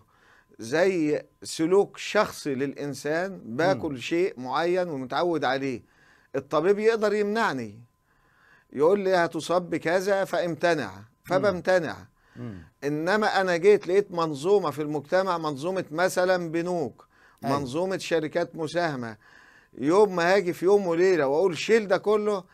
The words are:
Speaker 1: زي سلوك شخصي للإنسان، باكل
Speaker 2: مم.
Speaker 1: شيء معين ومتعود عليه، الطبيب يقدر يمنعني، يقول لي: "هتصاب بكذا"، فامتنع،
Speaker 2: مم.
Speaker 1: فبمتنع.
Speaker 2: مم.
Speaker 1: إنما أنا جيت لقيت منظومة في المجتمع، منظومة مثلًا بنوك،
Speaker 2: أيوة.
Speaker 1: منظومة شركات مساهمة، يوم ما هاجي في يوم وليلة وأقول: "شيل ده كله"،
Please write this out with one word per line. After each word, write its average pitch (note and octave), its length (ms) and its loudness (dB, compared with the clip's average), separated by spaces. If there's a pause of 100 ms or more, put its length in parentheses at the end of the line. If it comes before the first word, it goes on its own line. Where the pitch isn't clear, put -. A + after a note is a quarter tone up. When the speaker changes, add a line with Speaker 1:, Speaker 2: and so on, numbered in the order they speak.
(600)
Speaker 1:
زي D3+ 640 0 (180)
سلوك F#3+ 540 0
شخصي - 580 -2
للإنسان، D3 920 -6
باكل D3+ 460 0
Speaker 2:
مم. C3+ 60 -8
Speaker 1:
شيء E3 420 -2
معين E3+ 500 -2
ومتعود C#3+ 540 -2
عليه، C3 380 -2 (540)
الطبيب D#3 440 2
يقدر G#3+ 340 2
يمنعني، G3 640 -2 (960)
يقول D#3+ 260 4
لي: F#3+ 160 2
"هتصاب E3+ 540 0
بكذا"، F#3 560 0
فامتنع، D#3+ 720 -2
Speaker 2:
مم. G2 80 -20 (200)
Speaker 1:
فبمتنع. F#3 720 0 (400)
Speaker 2:
مم. G#2+ 320 -14 (160)
Speaker 1:
إنما E3+ 580 0
أنا F#3 160 2
جيت G3 300 6
لقيت G3 240 2
منظومة E3 600 0
في C3 100 -6
المجتمع، E3+ 560 0
منظومة D#3+ 540 -4
مثلًا F3+ 600 0
بنوك، E3+ 560 -4 (380)
Speaker 2:
أيوة. C#3 140 0
Speaker 1:
منظومة E3 380 -4
شركات E3 580 -2
مساهمة، D3 600 -4 (600)
يوم F#3 380 4
ما F3 200 4
هاجي F3+ 180 2
في E3 120 -4
يوم G3 220 4
وليلة E3+ 400 4
وأقول: D#3+ 300 2
"شيل G#3+ 300 2
ده F#3 100 2
كله"، G#3 460 0 (100)